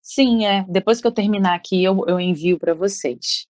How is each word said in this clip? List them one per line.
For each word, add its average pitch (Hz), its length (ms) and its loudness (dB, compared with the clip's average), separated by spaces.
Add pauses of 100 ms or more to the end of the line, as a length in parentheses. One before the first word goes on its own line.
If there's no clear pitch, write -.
Sim, 233 460 2
é. 196 200 2
Depois 190 360 0
que - 40 0
eu 233 60 2
terminar 202 420 0
aqui, 185 300 0
eu, 190 220 2
eu 180 120 0
envio 180 400 0
pra 170 140 0
vocês, 165 760 -4